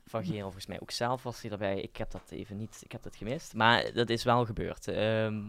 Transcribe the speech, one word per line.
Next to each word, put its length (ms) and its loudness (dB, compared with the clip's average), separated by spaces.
Van 200 -6
Geel, 180 -4
volgens 240 -10
mij 140 -10
ook 100 -12
zelf 320 -2
was 200 -8
hij 80 -8
erbij. 300 0
Ik 160 -8
heb 140 -6
dat 200 -10
even 260 -10
niet, 280 -10
ik 80 -16
heb 100 -12
dat 140 -12
gemist, 380 -8
maar 400 6
dat 160 4
is 140 2
wel 200 6
gebeurd. 440 -6
Ehm, 600 2